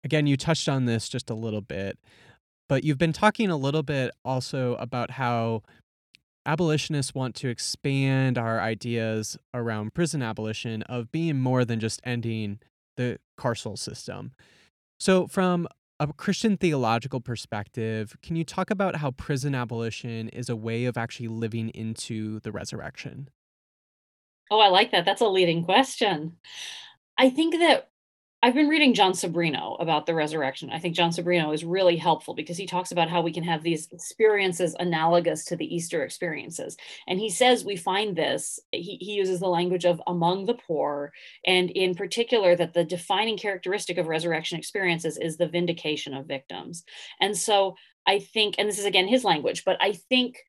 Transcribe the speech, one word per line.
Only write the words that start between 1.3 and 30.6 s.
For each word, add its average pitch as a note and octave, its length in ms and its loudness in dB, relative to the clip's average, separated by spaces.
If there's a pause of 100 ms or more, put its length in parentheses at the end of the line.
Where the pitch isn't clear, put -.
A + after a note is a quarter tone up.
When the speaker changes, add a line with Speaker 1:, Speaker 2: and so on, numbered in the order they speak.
Speaker 1:
little A2 260 -4
bit, G2 380 -8 (680)
but C3+ 160 0
you've D3 140 0
been D#3+ 160 2
talking G#3 380 2
a E3 60 0
little C#3+ 260 0
bit C3+ 280 -2 (140)
also B2+ 520 -2
about A#2+ 340 -6
how A#2 520 -2 (840)
abolitionists D3+ 680 0
want B2+ 200 -4
to - 140 -4
expand C3+ 880 0
our A2+ 200 0
ideas A2 760 -2 (160)
around A2 400 -4
prison D#3+ 300 -2
abolition A2 600 -4
of A#2+ 280 -8
being D#3+ 260 0
more B2+ 280 4
than A2+ 120 0
just A2 260 -4
ending A2+ 540 -4 (380)
the B2 220 -4 (200)
carceral A#2 380 -4
system. - 560 -12 (680)
So F#3 280 4
from F3+ 420 0 (300)
a D3 140 -2
Christian G3+ 460 0
theological B2+ 640 2
perspective, A2 1000 -6
can E3 140 -6
you E3 80 -2
talk - 260 -4
about F#3+ 260 0
how D3 160 -2
prison C#3 420 -4
abolition A#2 760 -6
is B2 220 -8
a A#2+ 60 0
way A2+ 280 -2
of B2 140 -2
actually A#2 300 -6
living A2+ 420 -4
into A2 680 -6
the A2 120 -10
resurrection? - 800 -12 (1200)
Speaker 2:
Oh, A3 100 4
I G#3 80 10
like G3 240 6
that. F3 140 2
That's G3+ 160 2
a A3+ 60 4
leading E3+ 360 2
question. F#3 720 0 (840)
I C4 120 6
think D#4+ 280 0
that D#4+ 300 4 (540)
I've A#3+ 120 6
been D4 140 6
reading D4 260 6
John F#3+ 180 6
Sobrino E3 680 -2
about D#3+ 240 2
the E3+ 100 0
resurrection. D3+ 560 -2